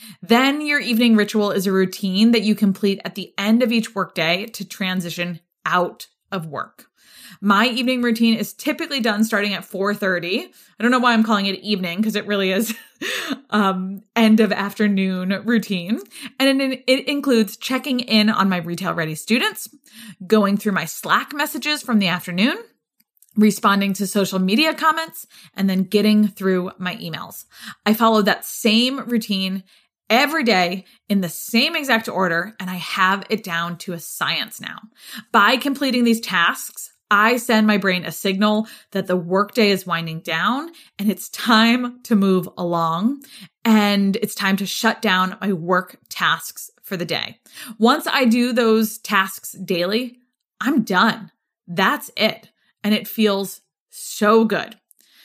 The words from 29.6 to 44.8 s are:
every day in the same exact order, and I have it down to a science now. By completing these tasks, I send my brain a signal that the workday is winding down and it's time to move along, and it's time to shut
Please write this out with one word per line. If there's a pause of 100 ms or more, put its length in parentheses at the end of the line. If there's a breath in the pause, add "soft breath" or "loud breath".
every
day (240 soft breath)
in
the
same
exact
order,
and
I
have
it
down
to
a
science
now. (540 loud breath)
By
completing
these
tasks, (180)
I
send
my
brain
a
signal (220 loud breath)
that
the
workday
is
winding
down (280 loud breath)
and
it's
time
to
move (100)
along, (400 loud breath)
and
it's
time
to
shut